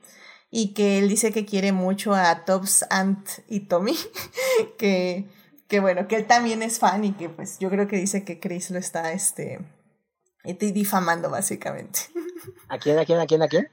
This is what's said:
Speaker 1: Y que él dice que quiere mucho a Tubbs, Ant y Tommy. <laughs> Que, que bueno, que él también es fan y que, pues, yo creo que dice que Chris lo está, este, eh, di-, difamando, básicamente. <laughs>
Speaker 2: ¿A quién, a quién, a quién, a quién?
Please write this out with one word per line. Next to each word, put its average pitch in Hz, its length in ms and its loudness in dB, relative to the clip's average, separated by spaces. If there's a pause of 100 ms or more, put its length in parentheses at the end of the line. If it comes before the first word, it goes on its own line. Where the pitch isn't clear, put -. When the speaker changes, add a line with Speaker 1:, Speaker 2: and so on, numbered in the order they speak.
(480)
Speaker 1:
Y 214 260 -2
que 202 260 4
él 202 80 4
dice 214 240 2
que 214 120 -2
quiere 196 280 0
mucho 196 420 0
a 170 300 4
Tubbs, 190 440 2
Ant 196 400 0 (200)
y 208 120 -4
Tommy. 202 380 0 (400)
<laughs> 523 400 0
Que, 185 480 0 (420)
que 202 120 2
bueno, 190 280 2
que 220 80 0
él 214 100 -2
también 226 360 4
es 226 160 -4
fan 202 260 2
y 196 80 0
que, 170 160 -6
pues, - 300 -12
yo 190 100 -2
creo 196 200 2
que 208 80 -2
dice 196 280 -2
que 170 160 -12
Chris 180 300 -8
lo 180 80 -4
está, 165 340 -6
este, 151 460 -6 (880)
eh, 180 140 -8
di-, 208 140 0
difamando, 185 560 0
básicamente. - 720 -6 (360)
<laughs> - 320 -20
Speaker 2:
¿A 135 100 -10
quién, 147 200 2
a 160 60 2
quién, 165 140 2
a 165 80 0
quién, 160 160 4
a 151 60 2
quién? 175 240 0